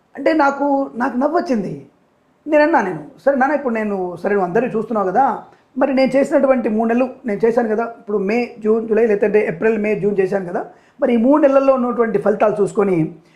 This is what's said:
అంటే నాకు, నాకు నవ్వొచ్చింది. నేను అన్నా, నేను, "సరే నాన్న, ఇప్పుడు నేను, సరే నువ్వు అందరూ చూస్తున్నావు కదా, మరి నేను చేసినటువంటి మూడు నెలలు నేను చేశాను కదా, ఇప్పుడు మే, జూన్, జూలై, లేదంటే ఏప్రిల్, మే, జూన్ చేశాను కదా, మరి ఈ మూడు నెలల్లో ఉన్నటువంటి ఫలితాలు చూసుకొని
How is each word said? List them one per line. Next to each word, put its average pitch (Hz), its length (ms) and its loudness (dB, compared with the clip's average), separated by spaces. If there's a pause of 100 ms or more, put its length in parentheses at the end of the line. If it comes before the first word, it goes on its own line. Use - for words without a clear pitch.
(180)
అంటే 277 160 0
నాకు, 277 640 0
నాకు 240 220 -4
నవ్వొచ్చింది. 247 680 -2 (600)
నేను 302 160 4
అన్నా, 302 180 2
నేను, 175 240 -6 (200)
"సరే 285 120 2
నాన్న, 277 180 2
ఇప్పుడు 277 180 -4
నేను, 196 420 -4
సరే 196 200 -4
నువ్వు 190 120 0
అందరూ 220 200 0
చూస్తున్నావు 214 400 -4
కదా, 202 360 0 (340)
మరి 269 160 0
నేను 262 220 2
చేసినటువంటి 262 540 2
మూడు 220 180 0
నెలలు 247 220 0 (160)
నేను 208 200 -2
చేశాను 233 240 0
కదా, 226 300 -4
ఇప్పుడు 208 180 -6
మే, 220 420 -2
జూన్, 220 280 0
జూలై, 220 200 2
లేదంటే 208 400 2
ఏప్రిల్, 220 300 0
మే, 208 220 -2
జూన్ 202 200 0
చేశాను 190 260 -2
కదా, 175 200 -6 (360)
మరి 262 120 2
ఈ 233 40 2
మూడు 269 240 4
నెలల్లో 269 320 4
ఉన్నటువంటి 240 460 0
ఫలితాలు 208 420 0
చూసుకొని 180 540 0 (200)